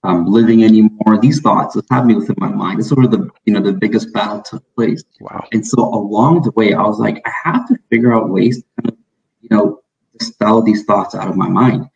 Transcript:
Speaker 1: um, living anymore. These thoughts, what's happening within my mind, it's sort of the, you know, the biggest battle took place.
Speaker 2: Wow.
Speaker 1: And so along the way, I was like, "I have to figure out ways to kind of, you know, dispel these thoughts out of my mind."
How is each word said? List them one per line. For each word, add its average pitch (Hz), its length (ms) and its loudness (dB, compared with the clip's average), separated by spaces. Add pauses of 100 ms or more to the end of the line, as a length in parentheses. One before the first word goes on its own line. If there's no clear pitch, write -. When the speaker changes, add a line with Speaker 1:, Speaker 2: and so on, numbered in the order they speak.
Speaker 1:
um, 90 220 -2
living 113 360 4
anymore. 110 580 4
These 147 200 2
thoughts, - 340 -2
what's - 160 -6
happening 123 260 2
within 98 220 -4
my 95 120 -4
mind, 101 300 -6
it's 107 80 -4
sort 135 160 4
of 110 60 2
the, 95 180 -2 (160)
you 107 80 2
know, 104 100 0
the 98 100 0
biggest 101 400 -4
battle 104 300 -6
took - 200 -16 (120)
place. - 280 -2 (180)
Speaker 2:
Wow. - 320 -14
Speaker 1:
And 107 140 -2
so 120 160 0
along 107 600 0
the 123 100 -2
way, 113 220 2
I 101 80 -2
was 107 160 -2
like, 110 280 -4
"I 113 60 -8 (120)
have 247 240 -2
to 254 80 2 (140)
figure 117 240 2
out 113 160 0
ways 107 280 0
to - 60 -18 (180)
kind 117 100 -4
of, - 60 -20 (420)
you - 100 -20
know, 104 300 0 (380)
dispel 110 440 0
these 107 220 0
thoughts 98 300 -2
out 98 140 -8
of 95 80 -4
my 92 120 -2
mind." 104 480 0